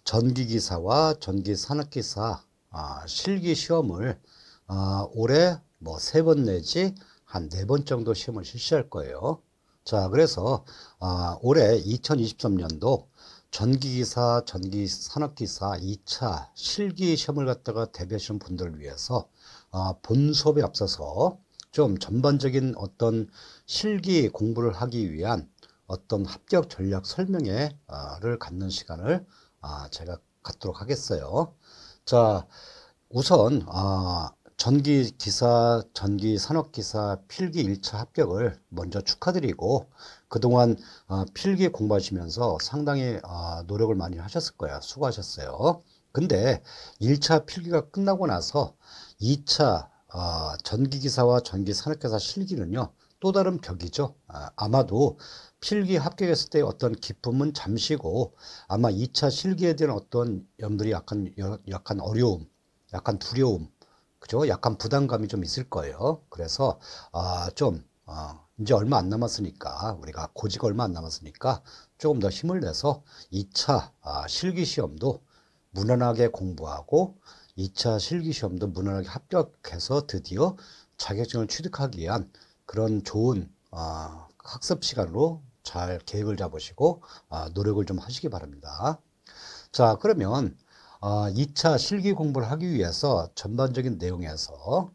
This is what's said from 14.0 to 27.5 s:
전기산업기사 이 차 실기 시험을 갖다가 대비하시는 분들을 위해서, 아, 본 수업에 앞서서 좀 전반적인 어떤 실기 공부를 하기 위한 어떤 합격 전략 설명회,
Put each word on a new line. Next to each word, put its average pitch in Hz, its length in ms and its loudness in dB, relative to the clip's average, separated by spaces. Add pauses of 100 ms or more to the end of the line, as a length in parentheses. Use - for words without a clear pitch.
전기산업기사 98 1300 -6
이 95 240 -6
차 - 500 -4
실기 185 600 -2
시험을 143 300 -2
갖다가 117 400 -2
대비하시는 101 520 -6
분들을 87 400 -8
위해서, 73 500 -4 (440)
아, 92 300 -2
본 143 300 4
수업에 147 300 4
앞서서 98 760 -2 (360)
좀 107 260 4
전반적인 131 800 2
어떤 110 520 0 (380)
실기 180 600 2
공부를 113 460 0
하기 113 380 -2
위한 92 380 -2 (380)
어떤 95 380 -2
합격 - 440 0
전략 95 360 -2
설명회, 147 720 -2 (120)